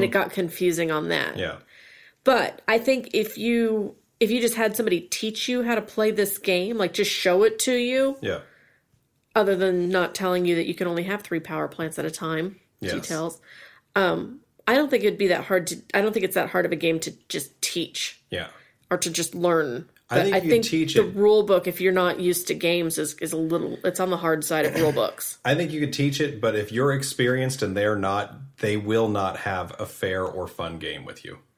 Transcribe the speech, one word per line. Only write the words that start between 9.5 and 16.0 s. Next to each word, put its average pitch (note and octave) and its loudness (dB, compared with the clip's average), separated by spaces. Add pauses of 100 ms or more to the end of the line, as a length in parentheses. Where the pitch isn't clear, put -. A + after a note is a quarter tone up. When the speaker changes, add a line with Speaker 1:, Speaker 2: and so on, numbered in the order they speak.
Speaker 2:
than F3+ 2
not F#3 2
telling F3+ 0
you F3 2
that E3 0
you - -4
can F3 -2
only E3+ -2
have G3+ -4
three - -4
power D#3 -4
plants D#3 -8
at D3 -4
a D#3+ -4
time. D#3+ -6 (220)
Speaker 1:
Yes. G2 -4
Speaker 2:
Details. D#3+ -6 (540)
Um, F#3+ 0 (260)
I A3 4
don't C#4+ 4
think A3 2
it'd F#3+ 2
be G3 4
that E3+ 2
hard F#3 2
to, - -6 (140)
I G3+ 4